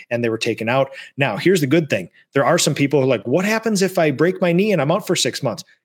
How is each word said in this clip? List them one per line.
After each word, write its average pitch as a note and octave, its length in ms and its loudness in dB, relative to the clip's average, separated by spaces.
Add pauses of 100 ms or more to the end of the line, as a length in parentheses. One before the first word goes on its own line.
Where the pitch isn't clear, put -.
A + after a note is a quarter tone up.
(100)
and A#2+ 120 -2
they A#2 60 0
were A2 80 -2
taken A2 320 -4
out. C3 220 0 (260)
Now, C#3+ 220 -2
here's F3+ 240 2
the C#3+ 40 2
good D#3+ 220 2
thing. F#2+ 220 -4 (240)
There C#3 100 2
are D#3 140 4
some D#3+ 160 0
people C#3 260 2
who C3 60 2
are - 20 2
like, A#2+ 180 0
"What E3 200 0
happens A3 340 0
if F#3+ 160 -2
I D#3+ 140 4
break E3 320 0
my F3 100 2
knee G3+ 200 2
and D#3+ 100 2
I'm C#3 80 0
out G#3 160 -2
for F3 100 0
six - 260 -4
months?" A2+ 220 -4 (200)